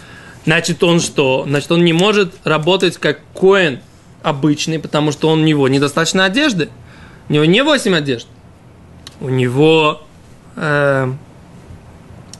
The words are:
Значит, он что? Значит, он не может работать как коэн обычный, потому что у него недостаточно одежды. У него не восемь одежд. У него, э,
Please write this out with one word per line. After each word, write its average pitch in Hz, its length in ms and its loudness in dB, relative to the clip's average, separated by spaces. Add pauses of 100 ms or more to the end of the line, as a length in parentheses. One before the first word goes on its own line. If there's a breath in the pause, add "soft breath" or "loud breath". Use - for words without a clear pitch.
(460 loud breath)
Значит, 165 380 0
он 170 160 4
что? 139 480 0
Значит, 143 240 -2
он 170 120 2
не 170 100 4
может 196 500 0
работать 165 540 0
как 147 240 -2 (120)
коэн 185 460 2 (420)
обычный, 151 560 -2
потому 151 340 -2
что 156 200 -2
у 160 40 2
него 156 320 2
недостаточно 147 580 0
одежды. 196 440 -2 (600 loud breath)
У - 40 -2
него 151 120 2
не 196 180 4
восемь 254 320 0
одежд. 139 320 -4 (920)
У 139 100 -8
него, 151 760 2 (540)
э, 143 540 0 (1300)